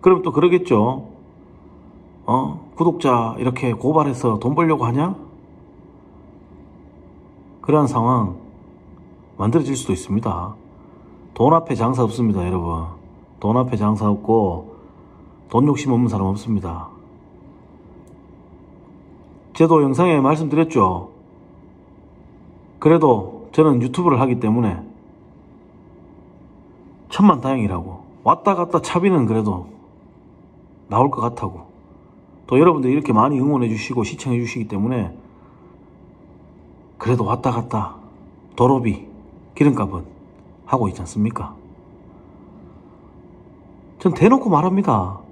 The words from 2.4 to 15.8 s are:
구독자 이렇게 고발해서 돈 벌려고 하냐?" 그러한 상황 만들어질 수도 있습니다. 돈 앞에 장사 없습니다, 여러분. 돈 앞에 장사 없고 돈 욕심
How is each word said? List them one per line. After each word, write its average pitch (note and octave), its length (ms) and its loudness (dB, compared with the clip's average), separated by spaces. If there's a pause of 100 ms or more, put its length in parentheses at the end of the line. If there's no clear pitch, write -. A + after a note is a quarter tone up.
구독자 C3 640 0
이렇게 B2 360 -4
고발해서 C3 680 -2
돈 B2+ 160 -2
벌려고 D#3 300 0
하냐?" D3 300 -2 (2500)
그러한 D3 260 4
상황 A#2+ 480 0 (1040)
만들어질 C3 380 0
수도 G2+ 180 -6
있습니다. F#2+ 640 -6 (800)
돈 C3+ 180 4
앞에 E3 220 0
장사 B2 280 0
없습니다, G#2+ 420 -2
여러분. E2+ 400 -4 (540)
돈 A2 180 0
앞에 B2 200 0
장사 G#2 320 0
없고 G2+ 680 0 (760)
돈 C3 180 2
욕심 C3+ 240 0